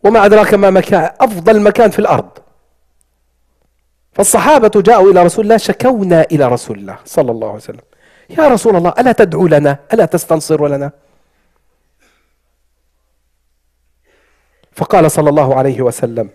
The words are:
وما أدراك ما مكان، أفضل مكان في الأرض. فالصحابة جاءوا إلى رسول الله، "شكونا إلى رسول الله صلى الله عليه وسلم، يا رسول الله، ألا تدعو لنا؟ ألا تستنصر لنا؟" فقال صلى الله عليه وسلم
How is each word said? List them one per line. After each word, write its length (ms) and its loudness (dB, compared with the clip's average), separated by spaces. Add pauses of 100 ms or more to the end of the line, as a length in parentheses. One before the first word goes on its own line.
وما 220 2
أدراك 280 4
ما 160 2
مكان، 400 0 (120)
أفضل 400 0
مكان 280 2
في 100 -8
الأرض. 300 -2 (1800)
فالصحابة 680 0
جاءوا 300 4
إلى 120 4
رسول 220 -2
الله، 120 2
"شكونا 640 -2
إلى 260 0
رسول 300 -6
الله 280 -18
صلى 260 -4
الله 160 -8
عليه 100 -12
وسلم، 240 -20 (480)
يا 180 0
رسول 280 0
الله، 240 -2
ألا 120 2
تدعو 360 0
لنا؟ 300 0 (160)
ألا 120 2
تستنصر 600 -4
لنا؟" 240 -6 (3750)
فقال 400 0
صلى 180 0
الله 260 0
عليه 260 -2
وسلم 540 -6